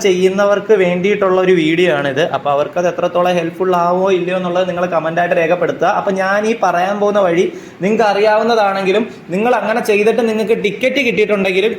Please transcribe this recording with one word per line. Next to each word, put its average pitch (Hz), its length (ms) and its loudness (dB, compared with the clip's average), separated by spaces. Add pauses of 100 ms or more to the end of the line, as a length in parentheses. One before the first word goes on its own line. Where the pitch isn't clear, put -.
ചെയ്യുന്നവർക്ക് 196 680 2 (120)
വേണ്ടിയിട്ടുള്ള 185 600 0
ഒരു 185 180 4
വീഡിയോ 165 180 0 (160)
ആണിത്. 143 240 -2 (140)
അപ്പോൾ 143 180 -4
അവർക്കത് 147 380 -2
എത്രത്തോളം 175 460 0
ഹെൽപ്ഫുൾ 170 340 -2 (140)
ആവോ 180 200 0 (120)
ഇല്ലയോ 175 220 -4
എന്നുള്ളത് 180 300 -2
നിങ്ങൾ 175 240 -2
കമൻ്റായിട്ട് 170 460 0
രേഖപ്പെടുത്തുക. 165 500 0 (100)
അപ്പോൾ 196 220 -2
ഞാൻ 202 300 0
ഈ - 20 0 (100)
പറയാൻ 180 380 0
പോകുന്ന 208 260 2
വഴി 170 160 2 (400)
നിങ്ങൾക്ക് 214 280 2
അറിയാവുന്നതാണെങ്കിലും 208 920 2 (300)
നിങ്ങൾ 220 260 0
അങ്ങനെ 214 300 -2
ചെയ്തിട്ട് 214 400 2
നിങ്ങൾക്ക് 220 360 0
ടിക്കറ്റ് 254 420 -2
കിട്ടിയിട്ടുണ്ടെങ്കിലും 196 720 0